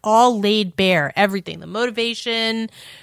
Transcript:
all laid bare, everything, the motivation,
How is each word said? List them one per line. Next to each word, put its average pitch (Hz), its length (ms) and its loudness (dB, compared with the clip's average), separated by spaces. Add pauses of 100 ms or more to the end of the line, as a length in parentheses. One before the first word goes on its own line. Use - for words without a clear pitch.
all 226 360 4
laid 208 360 0
bare, 180 400 2
everything, 190 440 -2
the 160 80 -16
motivation, 226 1040 -4 (340)